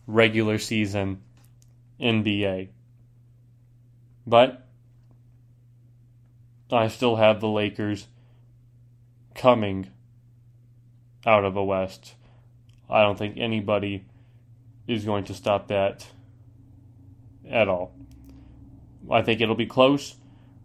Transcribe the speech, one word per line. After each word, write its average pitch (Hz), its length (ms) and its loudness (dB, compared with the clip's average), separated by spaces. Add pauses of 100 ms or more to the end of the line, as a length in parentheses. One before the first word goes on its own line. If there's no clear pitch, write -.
regular 110 520 2
season 101 640 -4 (760)
N 113 240 0
B 101 240 -2
A. 95 240 -6 (1600)
But 117 400 4 (2000)
I 113 180 2
still 117 280 0
have 110 240 4
the 110 80 -2
Lakers 104 580 -4 (1300)
coming 104 540 0 (1400)
out 107 180 6
of 95 100 -2
the 101 80 -4
West. 95 520 -4 (760)
I 113 140 4
don't 101 160 2
think 104 200 -8
anybody 101 680 -4 (840)
is 110 180 -4
going 101 200 -2
to 95 100 -12
stop 101 340 -2
that 101 380 -2 (1400)
at 113 200 2
all. 90 260 -4 (1160)
I 113 120 2
think 110 180 0
it'll 113 140 2
be 110 120 -2
close, 135 480 2 (500)